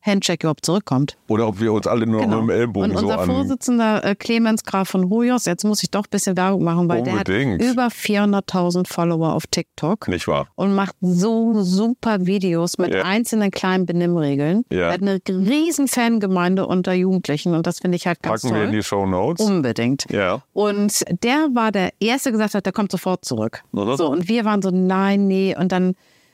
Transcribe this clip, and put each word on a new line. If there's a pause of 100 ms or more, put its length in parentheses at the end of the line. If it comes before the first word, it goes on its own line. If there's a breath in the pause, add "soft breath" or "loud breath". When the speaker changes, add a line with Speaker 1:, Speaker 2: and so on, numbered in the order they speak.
Speaker 1:
Handshake
überhaupt
zurückkommt. (120)
Speaker 2:
Oder
ob
wir
uns
alle
nur
Speaker 1:
Genau.
Speaker 2:
mit
dem
Ellbogen
Speaker 1:
Und
Speaker 2:
so
Speaker 1:
unser
Speaker 2:
an-
Speaker 1:
Vorsitzender,
äh,
Clemens
Graf
von
Hoyos,
jetzt
muss
ich
doch
ein
bisschen
Werbung
machen,
weil
der
hat
Speaker 2:
Unbedingt.
Speaker 1:
über
vierhunderttausend
Follower
auf
TikTok.
Speaker 2:
Nicht
wahr?
Speaker 1:
Und
macht
so
super
Videos
mit
Speaker 2:
Ja.
Speaker 1:
einzelnen
kleinen
Benimmregeln.
Speaker 2:
Ja.
Speaker 1:
Er
hat
eine (100)
riesen
Fangemeinde
unter
Jugendlichen
und
das
finde
ich
halt
ganz
Speaker 2:
Packen
wir
Speaker 1:
toll.
Speaker 2:
in
die
Shownotes.
Speaker 1:
Unbedingt.
Speaker 2:
Ja. (120)
Speaker 1:
Und (180)
der
war
der
Erste,
gesagt
hat,
der
kommt
sofort
zurück. (100)
Speaker 2:
Mhm.
Speaker 1:
So,
und
wir
waren
so,
nein,
nee.
Und
dann, (400 soft breath)